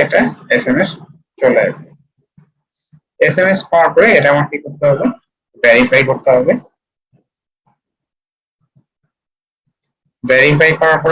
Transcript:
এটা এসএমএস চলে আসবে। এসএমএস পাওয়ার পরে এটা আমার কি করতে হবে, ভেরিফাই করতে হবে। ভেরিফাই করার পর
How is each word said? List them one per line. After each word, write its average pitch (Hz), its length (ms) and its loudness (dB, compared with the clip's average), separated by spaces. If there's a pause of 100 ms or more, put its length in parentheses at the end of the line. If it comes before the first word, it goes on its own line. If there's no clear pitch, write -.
এটা - 160 -2 (360)
এসএমএস 135 340 -2 (500)
চলে 120 260 2
আসবে। - 220 -10 (1400)
এসএমএস 185 340 0 (100)
পাওয়ার 165 240 2
পরে 190 140 4 (100)
এটা 139 160 0
আমার 147 160 -2
কি 147 140 -10
করতে 147 260 -10
হবে, 135 140 -2 (580)
ভেরিফাই 123 480 2
করতে 131 260 -2
হবে। 135 160 0 (3750)
ভেরিফাই 147 460 2 (100)
করার 160 220 0
পর 160 100 -2